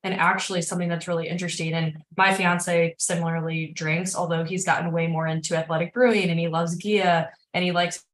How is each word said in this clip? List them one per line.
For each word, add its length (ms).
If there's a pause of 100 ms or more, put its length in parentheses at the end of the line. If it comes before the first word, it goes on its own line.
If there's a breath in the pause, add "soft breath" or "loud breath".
And 120
actually 480
something 260
that's 180
really 220
interesting. 460
And 280 (140)
my 180
fiance 640
similarly 760
drinks, 440
although 260
he's 220
gotten 260
way 160
more 220
into 280
athletic 380
brewing 340
and 120
he 80
loves 280
Gia 520 (260 loud breath)
and 80
he 80
likes 440